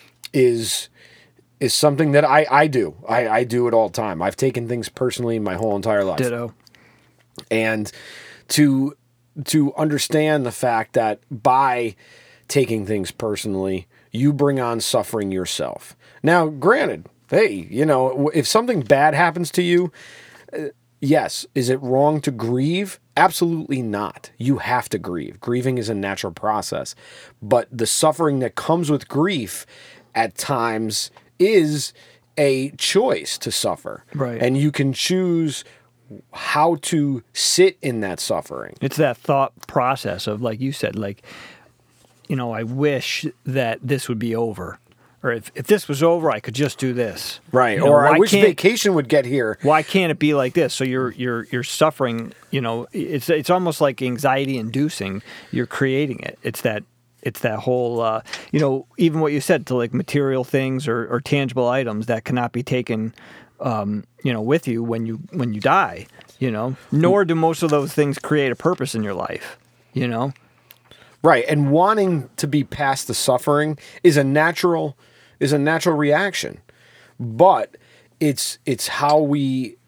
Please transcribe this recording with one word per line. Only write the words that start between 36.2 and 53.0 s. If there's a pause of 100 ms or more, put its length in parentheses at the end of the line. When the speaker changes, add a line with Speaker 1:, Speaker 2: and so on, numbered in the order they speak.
Speaker 1:
how
to (100)
sit
in
that
suffering.
Speaker 2:
It's
that
thought (160)
process
of,
like
you
said,
like, (1080)
you
know,
I
wish (180)
that
this
would
be
over. (440)
Or
if,
if
this
was
over,
I
could
just
do
this. (120)
Speaker 1:
Right.
Speaker 2:
You
know,
Speaker 1:
Or
I
Speaker 2:
why
Speaker 1:
wish
Speaker 2:
can't
Speaker 1:
vacation
would
get
here.
Speaker 2:
Why
can't
it
be
like
this?
So
you're,
you're,
you're
suffering, (180)
you
know,
it's,